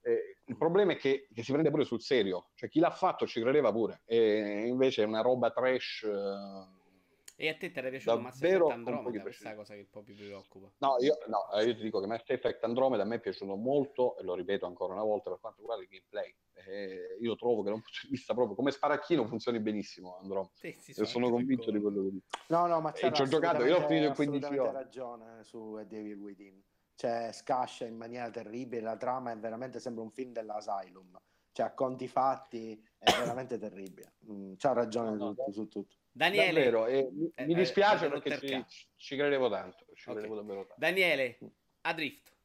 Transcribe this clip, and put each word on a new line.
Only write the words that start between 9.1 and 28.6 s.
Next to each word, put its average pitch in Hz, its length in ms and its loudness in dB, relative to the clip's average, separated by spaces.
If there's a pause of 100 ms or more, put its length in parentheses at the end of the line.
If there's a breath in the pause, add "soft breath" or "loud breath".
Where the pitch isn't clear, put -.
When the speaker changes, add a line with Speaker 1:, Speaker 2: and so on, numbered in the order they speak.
Speaker 2:
Questa 95 220 -12
è 110 120 -10
la - 0 -
Speaker 1:
piaceri. - 0 -
Speaker 2:
cosa 107 200 -16
che 101 40 -16
un 98 100 -20
po' 107 140 -16
più 101 120 -20 (120)
preoccupa. 98 520 -18
Speaker 1:
No, 139 220 4
io, 147 160 6 (100)
no, 107 320 -2
eh, 110 60 6
io 120 100 2
ti 107 80 -14
dico 107 160 -2
che 98 80 -2
Mass 117 180 -4
Effect 123 380 -2
Andromeda 120 400 2
a - 20 2
me 113 120 -2
è - 20 -4
piaciuto 98 360 -6
molto, 127 600 2
e 101 60 -12
lo 90 100 -4
ripeto 92 320 -2
ancora 90 280 -6
una 104 100 -4
volta 104 260 0
per 90 100 -8
quanto 107 200 -14
riguarda 107 240 -8
il 92 60 -20
gameplay. 95 460 -10 (280)
Eh, 95 580 -10
io 113 140 -2
trovo 113 280 0
che 101 60 -2
da 107 60 -2
un 110 60 -8
punto - 220 -14
di - 60 -18
vista - 260 -4
proprio 113 200 0
come 139 140 0
sparacchino 143 560 0
funzioni 117 340 -4
benissimo 98 600 -6
Andromeda. 95 340 -6
Speaker 2:
Sì, - 260 -14
sì, - 120 -20
Speaker 1:
E - 20 -20
Speaker 2:
sono 107 140 0
Speaker 1:
sono 120 180 0
Speaker 2:
anche 120 120 4
Speaker 1:
convinto 123 340 0
di 104 60 0
Speaker 2:
d'accordo. 101 220 0
Speaker 1:
quello 95 100 0
che 98 40 -6
dico. 92 120 -10 (240)
Speaker 3:
No, 170 180 4
no, 165 140 2
ma 156 100 -2
Speaker 1:
E - 80 -14
Speaker 3:
c'era 165 160 2
Speaker 1:
ci 139 60 4
ho 135 40 6
giocato, 151 400 4
io 170 120 6
ho 151 100 2
finito 156 180 4
in 143 60 2
Speaker 3:
assolutamente, 139 40 -4
Speaker 1:
quindici 143 300 0
Speaker 3:
assolutamente 135 320 0
Speaker 1:
ore. 131 60 -8
Speaker 3:
ragione 117 600 -14
su 107 440 -12
Devil 107 300 -10
Within. 98 440 -16 (320)
Cioè, 117 400 -4
scascia 127 540 -4
in 113 100 -12
maniera 117 320 -10
terribile, 117 540 -8